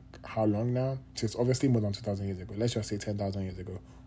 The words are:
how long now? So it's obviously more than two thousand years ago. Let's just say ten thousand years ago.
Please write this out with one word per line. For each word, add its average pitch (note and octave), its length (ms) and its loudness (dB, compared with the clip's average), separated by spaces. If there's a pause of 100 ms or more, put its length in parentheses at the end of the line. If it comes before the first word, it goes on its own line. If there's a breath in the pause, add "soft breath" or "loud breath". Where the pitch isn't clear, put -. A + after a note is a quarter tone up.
(240)
how A2 220 0
long A2 280 2
now? C3 240 0 (180)
So - 100 -2
it's G#2+ 100 -2
obviously B2 340 4
more A#2 120 6
than G2+ 120 2
two - 80 -8
thousand G2+ 260 -2
years F#2 120 -4
ago. F2+ 180 -10
Let's A#2 160 2
just G#2 160 -2
say G#2 80 -2
ten G2+ 200 -4
thousand G2 260 -2
years F#2 160 -6
ago. F#2 200 -8 (280 soft breath)